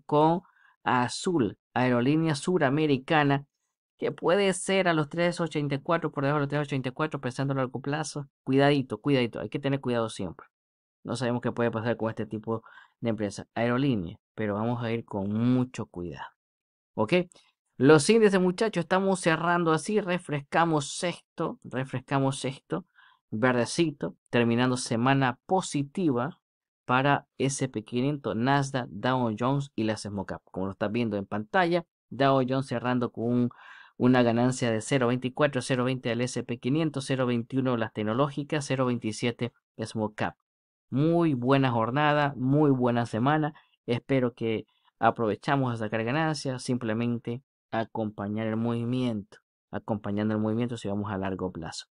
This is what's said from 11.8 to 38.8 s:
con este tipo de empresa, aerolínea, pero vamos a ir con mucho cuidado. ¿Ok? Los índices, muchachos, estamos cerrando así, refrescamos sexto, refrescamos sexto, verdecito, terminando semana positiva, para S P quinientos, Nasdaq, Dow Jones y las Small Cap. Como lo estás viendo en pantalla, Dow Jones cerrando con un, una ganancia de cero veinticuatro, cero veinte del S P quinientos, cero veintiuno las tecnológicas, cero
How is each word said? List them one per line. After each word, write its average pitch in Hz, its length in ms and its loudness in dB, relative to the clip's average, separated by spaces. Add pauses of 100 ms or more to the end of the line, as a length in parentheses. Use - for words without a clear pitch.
con 110 120 -2
este 110 160 -6
tipo 110 380 -6 (380)
de 117 80 -2
empresa, 104 360 -4 (100)
aerolínea, 117 640 0 (180)
pero 107 180 -2
vamos 117 300 -2
a 113 80 -2
ir 117 120 -4
con 101 300 -4
mucho 123 540 0
cuidado. 87 400 -10 (680)
¿Ok? 110 200 0 (680)
Los 143 300 8
índices, 208 320 6
muchachos, 180 440 0
estamos 190 340 0
cerrando 170 520 2
así, 202 300 0
refrescamos 165 960 0
sexto, - 640 -6
refrescamos 135 760 -2
sexto, 156 480 -8 (420)
verdecito, 127 840 0 (160)
terminando 123 460 2
semana 127 680 0
positiva, 151 960 -2 (480)
para 135 400 2 (100)
S 135 300 -2
P 120 160 -6
quinientos, 127 500 -2
Nasdaq, 135 560 0
Dow 117 480 -2
Jones 139 380 -2
y 110 80 -2
las 110 200 -2
Small 101 220 -6
Cap. 85 200 -10
Como 92 220 -6
lo 95 40 -6
estás 104 180 -4
viendo 110 280 -2
en 101 80 -4
pantalla, 170 600 0 (240)
Dow 135 380 2
Jones 131 180 -2
cerrando 120 460 -2
con 113 140 -6
un, 123 240 2 (480)
una 127 260 6
ganancia 120 480 2
de 110 80 0
cero 127 280 0
veinticuatro, 127 540 0
cero 123 220 0
veinte 127 240 -2
del 120 140 -2
S 120 220 -4
P 120 160 -8
quinientos, 143 460 -2
cero 131 200 0
veintiuno 123 500 0
las 113 160 -2
tecnológicas, 143 760 -2
cero 131 200 0